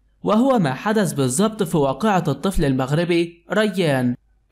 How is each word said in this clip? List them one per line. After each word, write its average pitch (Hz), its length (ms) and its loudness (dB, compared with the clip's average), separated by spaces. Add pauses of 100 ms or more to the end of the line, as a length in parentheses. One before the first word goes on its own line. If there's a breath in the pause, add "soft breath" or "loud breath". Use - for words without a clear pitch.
(220)
وهو 233 360 2
ما 139 160 0
حدث 202 380 -2
بالظبط 160 500 0
في 180 140 -2
واقعة 165 520 0
الطفل 180 360 0
المغربي 160 880 0
ريان. 170 640 0 (380)